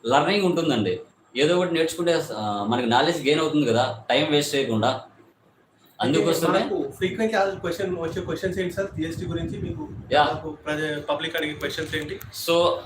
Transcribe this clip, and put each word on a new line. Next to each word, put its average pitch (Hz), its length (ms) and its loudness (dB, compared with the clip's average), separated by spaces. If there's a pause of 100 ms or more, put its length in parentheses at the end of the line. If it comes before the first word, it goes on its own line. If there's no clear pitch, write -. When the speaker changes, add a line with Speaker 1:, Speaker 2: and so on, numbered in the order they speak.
Speaker 1:
లెర్నింగ్ 170 380 4
ఉంటుందండి. 113 560 2 (360)
ఏదో 160 220 4
ఒకటి 170 160 0
నేర్చుకుంటే, 160 480 0 (120)
ఆ, 104 340 -2
మనకి 123 180 0
నాలెడ్జ్ 135 360 4
గెయిన్ 147 180 2
అవుతుంది 151 260 2
కదా, 117 440 2
టైం 151 220 2
వేస్ట్ 147 220 2
చేయకుండా. 117 460 2 (1000)
Speaker 2:
అయితే - 180 2
Speaker 1:
అందుకోసమే - 400 2
Speaker 2:
మనకు 165 380 -2
ఫ్రీక్వెంట్‌లీ 214 440 0
ఆస్క్డ్ 196 200 0
క్వశ్చన్, 180 380 -4
వచ్చే 165 220 -4
క్వశ్చన్స్ 180 380 -4
ఏంటి 180 160 -2
సార్ 196 120 -2
జీఎస్టీ 165 400 -6
గురించి? 165 360 -6
మీకు 156 260 -6 (240)
Speaker 1:
యా. 147 120 6
Speaker 2:
మనకు 156 260 -4
ప్రజ-, 151 500 -6
పబ్లిక్ 160 360 -4
అడిగే 151 160 -4
క్వశ్చన్స్ 143 420 -6
ఏంటి? - 260 -6 (280)
Speaker 1:
So 170 200 6 (180)